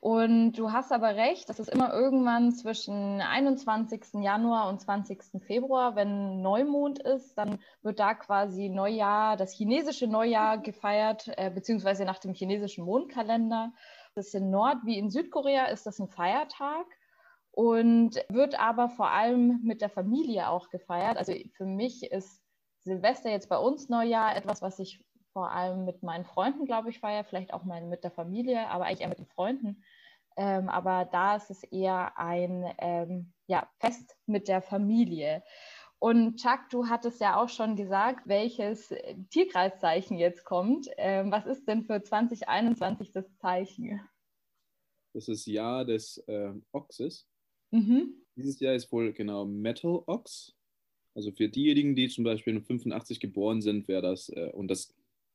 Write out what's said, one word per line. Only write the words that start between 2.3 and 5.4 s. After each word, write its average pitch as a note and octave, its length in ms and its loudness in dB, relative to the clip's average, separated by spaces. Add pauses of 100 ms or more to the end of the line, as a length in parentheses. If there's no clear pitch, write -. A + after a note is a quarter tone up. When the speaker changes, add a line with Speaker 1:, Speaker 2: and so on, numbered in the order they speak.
Speaker 1:
zwischen G3+ 640 -4
einundzwanzigsten A3+ 1000 0
Januar G#3+ 480 2
und F#3+ 100 -4
zwanzigsten G3 640 -6